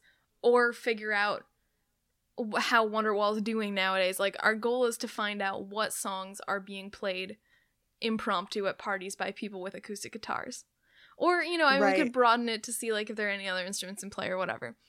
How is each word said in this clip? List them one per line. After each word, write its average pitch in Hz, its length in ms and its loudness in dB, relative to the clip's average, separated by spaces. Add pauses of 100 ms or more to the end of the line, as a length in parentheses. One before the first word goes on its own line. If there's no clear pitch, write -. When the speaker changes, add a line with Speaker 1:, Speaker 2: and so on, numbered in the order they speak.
(420)
Speaker 1:
or 240 300 6
figure 214 400 -2
out 202 320 2 (960)
w-, 220 220 0
how 226 280 4
Wonderwall 214 480 2
is 214 60 0
doing 214 320 -2
nowadays. 190 460 2
Like, 196 200 0
our 214 140 4
goal 240 320 2
is 233 120 -2
to 233 100 -6
find 208 340 -4
out 196 240 -4
what 202 260 -2
songs 190 560 -6
are 196 120 -2
being 196 300 -10
played 190 480 -4 (600)
impromptu 214 680 -2
at - 120 -2
parties 190 380 -6
by 196 160 -4
people 202 300 -10
with 196 120 -8
acoustic - 380 -12
guitars. - 520 -8 (540)
Or, 349 240 2
you 339 160 -2
know, 311 80 4
I 269 100 6
mean, 277 100 4
we 190 80 4
could 285 120 4
Speaker 2:
Right. 240 60 -4
Speaker 1:
broaden 240 360 6
it 220 160 -4
to 240 80 -10
see, 226 200 -2
like, 214 180 -2
if 208 60 -10
there 214 120 0
are 196 40 0
any 196 160 -6
other 185 160 -2
instruments 196 380 -8
in 196 80 -12
play 202 180 -4
or 185 100 -2
whatever. - 380 -6 (120)